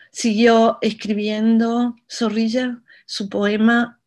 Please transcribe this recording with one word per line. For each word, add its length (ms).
siguió 720
escribiendo 1120
Zorrilla 760
su 240
poema, 760